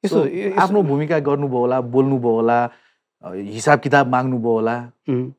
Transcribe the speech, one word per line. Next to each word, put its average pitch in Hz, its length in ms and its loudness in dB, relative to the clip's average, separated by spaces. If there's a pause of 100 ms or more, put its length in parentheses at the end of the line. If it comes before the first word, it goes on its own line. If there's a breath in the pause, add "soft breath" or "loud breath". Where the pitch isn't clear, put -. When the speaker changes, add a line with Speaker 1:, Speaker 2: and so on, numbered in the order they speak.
Speaker 1:
यसो, 190 100 -2
Speaker 2:
So, 151 160 2
Speaker 1:
यो, 190 180 -6
यसो 190 100 -2
Speaker 2:
आफ्नो 190 240 2
भूमिका 151 360 0
गर्नुभयो 143 380 -2
होला, 123 240 0
बोल्नुभयो 123 500 0
होला, 117 340 2 (580 soft breath)
अ, 92 100 -14
हिसाब 107 460 0
किताब 139 280 2
माग्नुभयो 127 440 0
होला, 117 400 -2 (180)
Speaker 1:
उम्। 127 300 -4